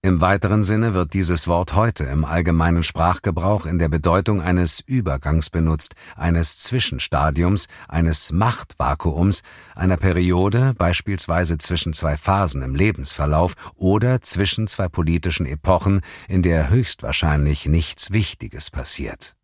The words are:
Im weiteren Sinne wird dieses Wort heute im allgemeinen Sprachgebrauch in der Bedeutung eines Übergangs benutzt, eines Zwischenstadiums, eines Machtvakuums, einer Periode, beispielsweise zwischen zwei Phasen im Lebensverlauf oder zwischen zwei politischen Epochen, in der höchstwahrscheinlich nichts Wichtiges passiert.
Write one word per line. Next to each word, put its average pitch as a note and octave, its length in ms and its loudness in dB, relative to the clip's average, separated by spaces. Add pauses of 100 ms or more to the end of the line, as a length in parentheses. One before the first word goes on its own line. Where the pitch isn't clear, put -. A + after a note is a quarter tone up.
Im F#2 180 4
weiteren G2+ 420 2
Sinne A2 300 0
wird F2+ 200 -2
dieses F2 340 0
Wort F2 260 0
heute G#2+ 320 0
im C#2+ 180 -2
allgemeinen E2 600 2
Sprachgebrauch F2 840 -2
in E2+ 140 -2
der E2 100 0
Bedeutung F2 520 0
eines F2 380 0
Übergangs D#2+ 720 -2
benutzt, D#2+ 460 0 (200)
eines E2+ 440 0
Zwischenstadiums, E2+ 1080 0 (220)
eines E2 420 0
Machtvakuums, F2 1080 0 (340)
einer F#2 220 2
Periode, F#2 760 2
beispielsweise F2 840 0
zwischen E2 360 -2
zwei D#2 220 -2
Phasen F2 460 0
im C2 140 -6
Lebensverlauf D2+ 800 0 (180)
oder G#2+ 480 2
zwischen G2+ 460 0
zwei F#2+ 200 -2
politischen E2 600 -2
Epochen, F#2 540 0 (280)
in F#2 140 2
der D#2+ 260 2
höchstwahrscheinlich D2+ 960 0
nichts - 460 0
Wichtiges - 580 -4
passiert. - 760 -6